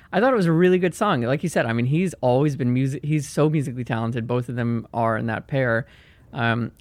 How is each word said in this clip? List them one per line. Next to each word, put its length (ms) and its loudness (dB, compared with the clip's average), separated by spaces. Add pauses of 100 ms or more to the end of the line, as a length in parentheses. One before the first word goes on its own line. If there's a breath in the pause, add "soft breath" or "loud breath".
(120 loud breath)
I 80 2
thought 120 4
it 40 2
was 100 2
a 60 4
really 260 4
good 160 0
song. 280 0
Like 220 -2
you 40 -2
said, 160 0
I 80 -2
mean, 140 0
he's 340 0
always 360 2
been 180 0
music-, 300 -2
he's 240 -2
so 200 2
musically 360 -2
talented. 420 -2
Both 220 -2
of 80 -6
them 360 -2
are 240 0
in 100 -4
that 200 -4
pair. 400 0 (460 soft breath)
Um, 480 -2